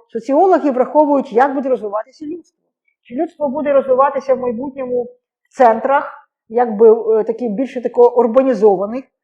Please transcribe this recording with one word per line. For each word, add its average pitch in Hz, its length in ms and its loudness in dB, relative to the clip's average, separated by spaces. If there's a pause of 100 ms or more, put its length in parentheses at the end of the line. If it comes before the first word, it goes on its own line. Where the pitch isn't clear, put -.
соціологи 285 640 2
враховують, 277 640 0
як 269 220 2
буде 277 140 -4
розвиватися 220 560 -6
людство. 320 340 -14 (440)
Чи 240 120 -18
людство 294 340 -6
буде 285 240 -2
розвиватися 269 640 0
в 247 40 -6
майбутньому 247 640 -6
в - 540 -20
центрах, 262 720 0 (200)
якби, 220 680 2
е, 208 40 -2
такі, 233 260 -6
більше 240 320 -6
тако 240 340 2
урбанізованих, 226 880 0 (200)